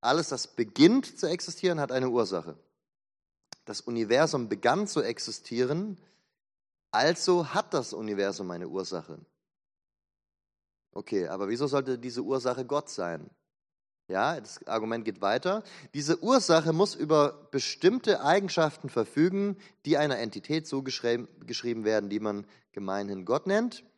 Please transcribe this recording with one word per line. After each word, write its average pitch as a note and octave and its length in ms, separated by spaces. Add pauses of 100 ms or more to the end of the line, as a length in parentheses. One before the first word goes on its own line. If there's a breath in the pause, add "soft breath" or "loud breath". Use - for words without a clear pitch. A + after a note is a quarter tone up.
Alles, D3 280
das - 180
beginnt E3 720
zu F#3 80
existieren, E3+ 540
hat C3 120
eine B2+ 160
Ursache. F#2 480 (1080)
Das - 160
Universum A#2+ 680
begann A#2+ 380
zu D#3 160
existieren, B2+ 960 (920 soft breath)
also E3 640
hat G#3 200
das C3 180
Universum G2 580
eine F2 180
Ursache. E2+ 500 (1700)
Okay, F#2+ 360
aber G2 200
wieso A#2+ 180
sollte C3 320
diese A#2+ 240
Ursache B2+ 440
Gott C#3+ 240
sein? E2+ 400 (760)
Ja, B2 320
das - 260
Argument A2+ 380
geht G2+ 180
weiter. C3+ 400 (320 loud breath)
Diese D3 280
Ursache E3+ 500
muss F#3 220
über D3+ 560
bestimmte F#3+ 720
Eigenschaften D#3+ 680
verfügen, F#3 680 (300 loud breath)
die D3 100
einer C#3+ 220
Entität A#2 480
zugeschrieben, B2 600 (180)
geschrieben A#2 380
werden, G#2 260
die G#2 100
man G#2 260 (260 soft breath)
gemeinhin G2 520
Gott C3+ 220
nennt. A3 380 (120)